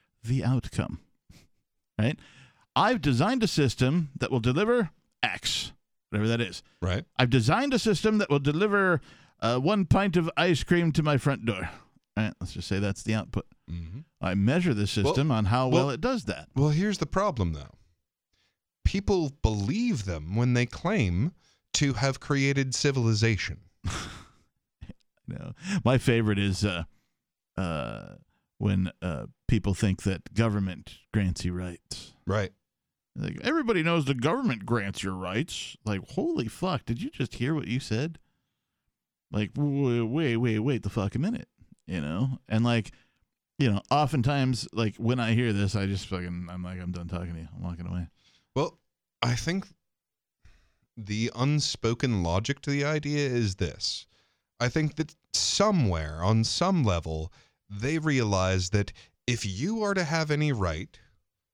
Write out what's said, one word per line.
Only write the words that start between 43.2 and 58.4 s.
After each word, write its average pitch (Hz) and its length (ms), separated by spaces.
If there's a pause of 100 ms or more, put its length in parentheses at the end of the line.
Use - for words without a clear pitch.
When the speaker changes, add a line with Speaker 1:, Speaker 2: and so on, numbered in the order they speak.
Speaker 1:
you 131 120
know, 101 200
oftentimes, 135 840
like, 107 240
when 120 240
I 113 140
hear 117 180
this, 101 240
I 98 100
just 98 200
fucking, 90 440
I'm 90 120
like, 90 180
"I'm 90 120
done 87 160
talking 87 260
to 80 60
you. 80 140
I'm 90 80
walking 87 240
away." 87 220 (460)
Speaker 2:
Well, 147 240 (420)
I 123 140
think 185 320 (1300)
the 107 400
unspoken 123 840
logic 95 400
to 147 80
the 143 140
idea 147 440
is 117 280
this. - 500 (540)
I 123 80
think 151 280
that 156 180 (200)
somewhere, 90 880
on 110 220
some 175 380
level, 82 500 (380)
they 131 280
realize 98 720